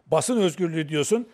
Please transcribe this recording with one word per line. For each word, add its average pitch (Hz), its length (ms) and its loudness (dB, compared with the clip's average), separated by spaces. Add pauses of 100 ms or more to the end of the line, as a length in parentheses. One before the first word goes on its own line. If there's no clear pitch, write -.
Basın 220 340 2
özgürlüğü 165 480 -2
diyorsun. 156 440 0